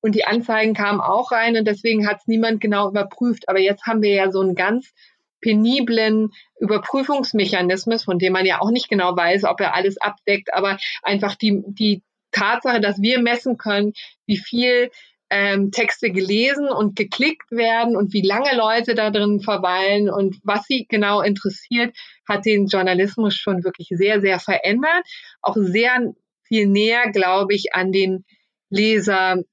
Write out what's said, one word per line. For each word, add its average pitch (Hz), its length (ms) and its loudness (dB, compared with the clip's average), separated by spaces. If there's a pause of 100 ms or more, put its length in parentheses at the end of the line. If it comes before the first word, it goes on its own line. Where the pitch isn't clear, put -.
und 214 160 0
die 214 80 2
Anzeigen 220 500 0
kamen 202 260 0
auch 226 300 0
rein 233 260 0
und 220 100 0
deswegen 208 420 0
hat's 202 180 -4
niemand 226 340 0
genau 208 280 0
überprüft. 202 600 -4
Aber 190 120 2
jetzt 202 240 0
haben 220 180 0
wir 208 120 2
ja 190 180 2
so 190 80 0
einen 185 160 0
ganz 214 320 -2 (520)
peniblen 220 880 2 (280)
Überprüfungsmechanismus, 214 1500 -2
von 185 140 -2
dem 185 140 2
man 185 140 2
ja 180 140 0
auch 208 100 0
nicht 240 180 -2
genau 180 280 0
weiß, 180 280 2
ob - 160 0
er 185 140 0
alles 196 260 -4
abdeckt, 202 540 -2
aber 196 240 -2 (240)
einfach 202 320 -2
die, 208 320 0
die 202 360 -2 (280)
Tatsache, 233 500 0
dass 202 220 0
wir 247 180 2
messen 240 380 0
können, 208 340 0 (320)
wie 208 140 0
viel, 247 520 0 (400)
ähm, 202 420 0
Texte 220 400 -2
gelesen 226 560 0
und 214 260 -2
geklickt 254 560 -4
werden 226 460 0
und 196 160 -2
wie 208 100 0
lange 233 340 0
Leute 226 380 0
da 214 160 0
drin 208 300 0
verweilen 196 680 0
und 196 360 -2
was 208 220 -2
sie 254 220 -2
genau 208 340 2
interessiert, 208 720 -2 (340)
hat 202 180 0
den 202 220 2
Journalismus 196 680 0
schon 185 300 -4
wirklich 180 260 -6
sehr, 202 300 2
sehr 190 180 0
verändert. 254 680 0 (360)
Auch 196 180 -2
sehr 226 540 0 (320)
viel 214 240 2
näher, 220 420 2
glaube 196 440 2
ich, 196 200 -4
an 185 180 0
den 185 320 0 (460)
Leser 196 680 2 (140)